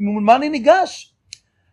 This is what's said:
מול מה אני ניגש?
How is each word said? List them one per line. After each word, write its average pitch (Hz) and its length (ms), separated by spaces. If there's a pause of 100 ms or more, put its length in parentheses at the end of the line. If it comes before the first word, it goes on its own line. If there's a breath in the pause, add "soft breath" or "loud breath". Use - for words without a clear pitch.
מול 208 220
מה 220 140
אני 294 120
ניגש? 311 680 (580)